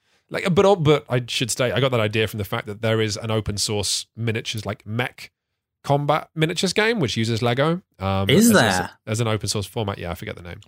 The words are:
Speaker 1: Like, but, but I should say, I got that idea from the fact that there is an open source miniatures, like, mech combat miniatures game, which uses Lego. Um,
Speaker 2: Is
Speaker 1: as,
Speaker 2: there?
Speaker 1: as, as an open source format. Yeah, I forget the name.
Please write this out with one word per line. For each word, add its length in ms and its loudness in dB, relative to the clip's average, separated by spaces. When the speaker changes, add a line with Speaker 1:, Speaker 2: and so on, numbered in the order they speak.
Speaker 1:
Like, 260 -2
but, 280 6
but 260 2
I 180 0
should 240 -4
say, 220 -2
I 80 0
got 120 2
that 80 2
idea 280 0
from 80 -10
the 80 -4
fact 220 -6
that 160 -10
there 180 2
is 160 -2
an 140 -6
open 260 -2
source 480 -4
miniatures, 520 -6
like, 180 -8
mech 460 -6
combat 500 2
miniatures 400 0
game, 240 2
which 180 0
uses 240 0
Lego. 400 0
Um, 280 0
Speaker 2:
Is 220 6
Speaker 1:
as, 20 6
Speaker 2:
there? 380 4
Speaker 1:
as, 60 -6
as 80 0
an 80 0
open 200 -2
source 160 -4
format. 320 -6
Yeah, 140 -8
I 60 -6
forget 200 -12
the 60 -18
name. 260 -14